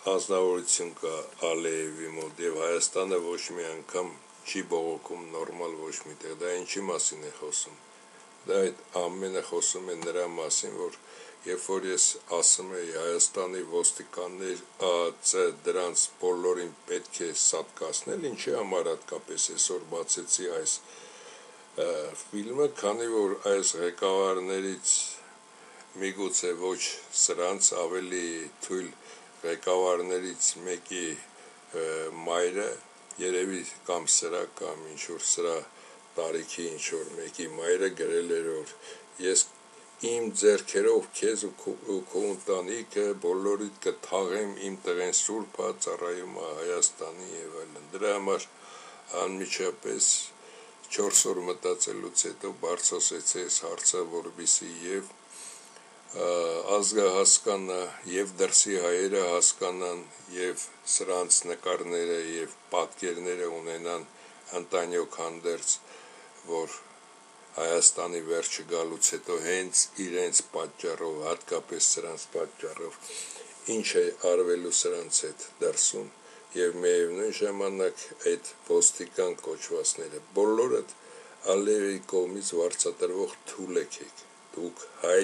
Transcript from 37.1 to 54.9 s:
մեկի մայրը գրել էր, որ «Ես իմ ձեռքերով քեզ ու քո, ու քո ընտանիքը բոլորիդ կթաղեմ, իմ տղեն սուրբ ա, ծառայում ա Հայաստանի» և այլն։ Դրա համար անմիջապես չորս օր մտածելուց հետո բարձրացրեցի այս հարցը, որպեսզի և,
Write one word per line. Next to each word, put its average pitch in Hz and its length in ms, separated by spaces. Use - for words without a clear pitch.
մեկի 82 380
մայրը 87 440
գրել 82 380
էր, 82 160
որ 78 260
«Ես 92 240
իմ 117 300
ձեռքերով 104 800
քեզ 104 320
ու 95 120
քո, - 180
ու 98 200
քո 92 200
ընտանիքը 98 800
բոլորիդ 98 600
կթաղեմ, 98 800
իմ 95 240
տղեն 90 320
սուրբ 104 420
ա, 92 160
ծառայում 90 640
ա 82 140
Հայաստանի» 82 800
և 82 300
այլն։ 80 300
Դրա 101 220
համար 98 340
անմիջապես 95 960
չորս - 420
օր 92 160
մտածելուց 90 840
հետո - 320
բարձրացրեցի 87 840
այս 87 180
հարցը, 85 460
որպեսզի 85 640
և, 98 260